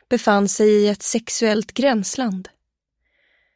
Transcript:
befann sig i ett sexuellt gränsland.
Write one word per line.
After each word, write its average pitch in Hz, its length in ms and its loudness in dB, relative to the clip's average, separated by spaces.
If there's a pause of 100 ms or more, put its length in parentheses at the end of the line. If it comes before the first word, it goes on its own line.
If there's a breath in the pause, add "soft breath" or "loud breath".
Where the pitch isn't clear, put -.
befann 202 400 2
sig 214 200 2
i 208 200 4
ett 202 140 -4
sexuellt 220 720 -2
gränsland. 220 760 -2 (1080)